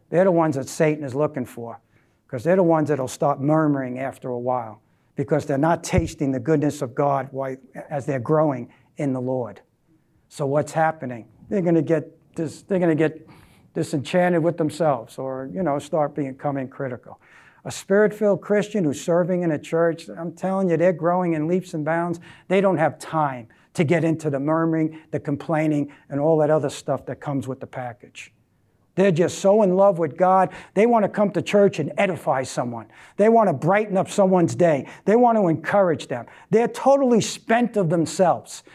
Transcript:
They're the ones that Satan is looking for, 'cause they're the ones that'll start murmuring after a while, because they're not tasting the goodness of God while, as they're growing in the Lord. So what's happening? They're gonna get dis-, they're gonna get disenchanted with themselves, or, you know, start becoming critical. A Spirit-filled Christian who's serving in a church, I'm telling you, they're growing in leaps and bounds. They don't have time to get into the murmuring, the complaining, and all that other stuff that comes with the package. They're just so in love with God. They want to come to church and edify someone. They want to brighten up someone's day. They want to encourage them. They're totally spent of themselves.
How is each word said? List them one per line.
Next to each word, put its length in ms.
They're 140
the 80
ones 240
that 120
Satan 360
is 100
looking 320
for, 340
'cause 160
they're 120
the 80
ones 260
that'll 180
start 320
murmuring 600
after 300
a 100
while, 420
because 300
they're 140
not 240
tasting 480
the 80
goodness 420
of 140
God 360
while, 260
as 180
they're 120
growing 500
in 160
the 80
Lord. 400
So 180
what's 240
happening? 560
They're 120
gonna 220
get 260
dis-, 300
they're 160
gonna 160
get 320
disenchanted 640
with 160
themselves, 600
or, 340
you 80
know, 160
start 380
becoming 540
critical. 520
A 80
Spirit-filled 680
Christian 440
who's 140
serving 440
in 80
a 80
church, 500
I'm 220
telling 380
you, 80
they're 140
growing 420
in 120
leaps 300
and 100
bounds. 340
They 140
don't 160
have 200
time 500
to 80
get 200
into 280
the 80
murmuring, 600
the 80
complaining, 720
and 100
all 200
that 100
other 200
stuff 360
that 140
comes 280
with 120
the 80
package. 640
They're 140
just 260
so 220
in 160
love 200
with 200
God. 320
They 120
want 180
to 60
come 220
to 100
church 380
and 180
edify 460
someone. 440
They 140
want 180
to 60
brighten 420
up 140
someone's 460
day. 340
They 100
want 220
to 100
encourage 600
them. 180
They're 180
totally 540
spent 560
of 120
themselves. 720